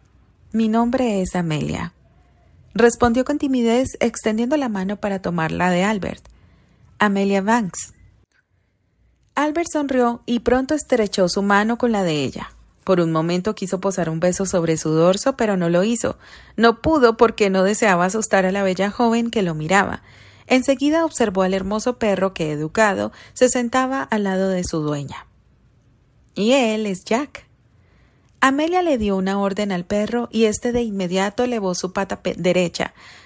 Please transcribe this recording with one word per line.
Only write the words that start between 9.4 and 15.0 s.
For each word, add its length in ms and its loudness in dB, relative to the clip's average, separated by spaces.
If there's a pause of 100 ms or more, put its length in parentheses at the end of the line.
sonrió 540 0
y 140 -2
pronto 340 0
estrechó 560 0
su 120 -2
mano 360 2
con 140 0
la 100 0
de 200 0
ella. 300 -8 (320)
Por 140 2
un 140 2
momento 420 0
quiso 260 -6
posar 300 -2
un 80 -4
beso 260 0
sobre 320 0
su 140 -2
dorso, 460 2